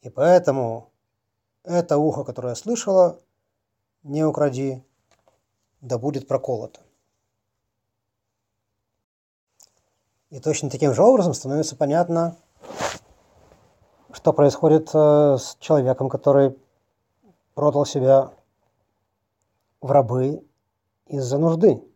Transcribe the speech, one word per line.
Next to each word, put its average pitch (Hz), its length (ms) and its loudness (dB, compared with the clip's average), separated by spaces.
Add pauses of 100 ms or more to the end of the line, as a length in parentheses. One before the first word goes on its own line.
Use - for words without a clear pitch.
И 123 80 -16
поэтому 135 800 0 (720)
это 170 340 -2
ухо, 147 260 -2
которое 123 300 -8
слышало 190 640 0 (840)
«не 147 200 -4
укради», 139 600 -4 (1000)
да 123 160 -6
будет 135 300 -6
проколото. - 540 -6 (3500)
И 139 100 -18
точно 147 300 -6
таким 135 240 -2
же 113 80 0
образом 202 320 4
становится 143 420 -6
понятно, 170 600 -2 (1700)
что - 220 -2
происходит, 156 600 2
э, 147 460 4
с - 200 -16
человеком, 131 500 0
который 139 460 2 (1000)
продал 143 300 0
себя 135 460 2 (1500)
в 135 80 -10
рабы 131 560 0 (640)
из-за 135 300 -4
нужды. 165 440 2 (140)